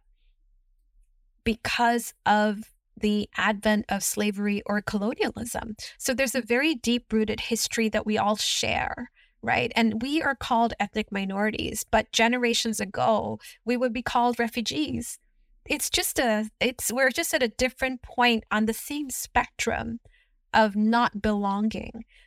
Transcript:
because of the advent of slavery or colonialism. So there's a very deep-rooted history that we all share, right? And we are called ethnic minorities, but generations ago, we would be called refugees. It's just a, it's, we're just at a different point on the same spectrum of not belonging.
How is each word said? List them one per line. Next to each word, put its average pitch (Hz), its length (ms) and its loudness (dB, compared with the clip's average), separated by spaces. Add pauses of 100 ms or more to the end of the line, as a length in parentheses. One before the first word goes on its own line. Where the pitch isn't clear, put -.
(1400)
because 233 680 0 (120)
of 208 480 2 (240)
the 208 400 0
advent 208 520 2
of 196 140 -2
slavery 208 640 -2
or 202 160 -2
colonialism. 220 920 -4 (220)
So - 160 -2
there's 247 220 0
a 247 60 0
very 262 340 2
deep-rooted 220 640 0
history 220 500 0
that 208 160 -2
we 214 120 0
all 208 180 2
share, - 760 -2 (320)
right? 233 340 0
And 226 260 2
we 285 200 0
are 277 140 0
called 233 440 0
ethnic 214 300 -4
minorities, 202 800 -4
but 220 220 2
generations 233 680 2
ago, 220 600 0 (260)
we 247 120 0
would 240 160 0
be 226 100 -6
called 240 340 2
refugees. 240 800 -2 (480)
It's - 240 -2
just - 300 -2
a, 220 300 2 (100)
it's, - 320 -2
we're 262 200 4
just 339 220 -2
at 269 100 2
a 233 40 2
different 254 540 -2
point 240 500 2
on 214 140 2
the 220 80 0
same 285 360 -6
spectrum - 920 -4 (540)
of 214 220 4
not 220 460 2
belonging. 208 800 -2 (240)